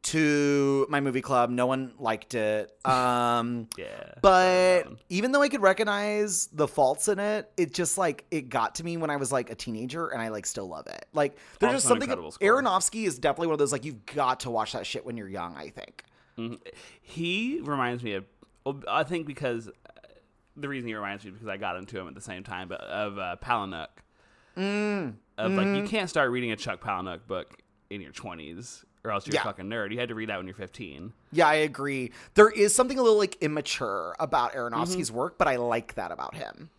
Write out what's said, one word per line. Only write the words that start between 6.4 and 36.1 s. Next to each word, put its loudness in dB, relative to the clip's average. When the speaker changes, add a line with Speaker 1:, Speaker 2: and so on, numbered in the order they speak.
Speaker 1:
the 2
faults 2
in 2
it, -2
it 2
just, 0
like, 0
it -4
got 0
to -8
me -4
when -2
I 0
was, -2
like, -2
a -8
teenager, -6
and -6
I, -4
like, -8
still -6
love -12
it. -14
Like, 2
there's 4
just 2
Speaker 2:
Also 6
an 0
Speaker 1:
something, -4
Speaker 2:
incredible -6
score. 4
Speaker 1:
Aronofsky 0
is -2
definitely 2
one 2
of -2
those, 4
like, -4
you've -12
got 0
to -6
watch 0
that -6
shit -8
when -8
you're -10
young, -8
I -14
think. -18
Speaker 2:
Mm-hmm. -6
He -4
reminds -2
me -4
of, -6
well, -6
I 0
think -6
because, -6
uh, -18
the -10
reason -8
he -6
reminds -8
me -14
is -18
because -12
I -4
got -6
into -10
him -8
at -16
the -18
same -12
time, -10
but -8
of, -6
uh, -6
Palahniuk. -4
Speaker 1:
Mm. -2
Speaker 2:
Of, 0
like, 2
you 2
Speaker 1:
Mm-hmm. 0
Speaker 2:
can't -2
start 2
reading -2
a -4
Chuck -8
Palahniuk -6
book -8
in -10
your -16
twenties, -14
or -6
else -2
you're -4
Speaker 1:
Yeah. 2
Speaker 2:
a -2
fucking -8
nerd. -6
You -6
had -4
to -8
read -8
that -4
when -8
you're -14
fifteen. -14
Speaker 1:
Yeah, 6
I 6
agree. -2
There 12
is 4
something 4
a 4
little, 8
like, 2
immature -2
about 2
Aronofsky's -2
Speaker 2:
Mm-hmm. -6
Speaker 1:
work, -4
but 4
I 2
like -2
that -6